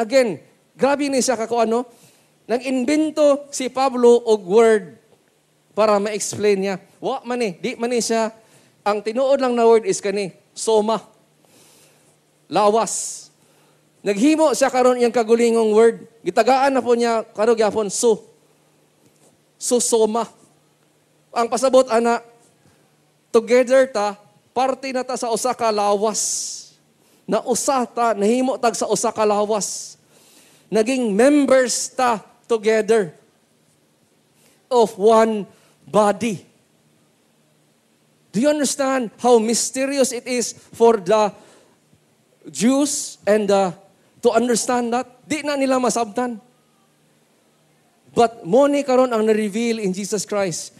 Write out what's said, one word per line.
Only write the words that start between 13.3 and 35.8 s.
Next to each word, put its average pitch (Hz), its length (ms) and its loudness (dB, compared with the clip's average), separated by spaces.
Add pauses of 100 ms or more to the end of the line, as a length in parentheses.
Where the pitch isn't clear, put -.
Naghimo 285 480 2
siya 262 160 2
karon 254 320 2
iyang 240 140 0
kagulingong 226 580 2
word. 220 320 4 (160)
Gitagaan 262 560 2
na 240 80 0
po 240 80 0
niya 233 400 0
karon 226 240 0
gyapon, 208 320 -2
su. 226 240 0 (1400)
Su 247 240 -2
soma. 220 480 0 (1040)
Ang 233 160 -2
pasabot 254 400 2
ana, 233 320 0 (1120)
together 247 560 2
ta, 208 320 -6 (320)
parte 262 400 -4
na 254 80 -4
ta 254 160 -8
sa 233 160 -6
usa 226 240 -2
ka 226 160 -2
lawas. 202 480 0 (1040)
Na 196 160 -2
usa 247 480 -2
ta, 233 240 -2
nahimo 233 480 0
tag 226 160 0
sa - 80 -6
usa 220 240 -2
ka 220 160 -2
lawas. 208 720 -4 (720)
Naging 233 400 0
members 254 800 2
ta 240 320 -2 (240)
together 220 720 0 (1500)
of 233 320 2
one 220 480 4 (400)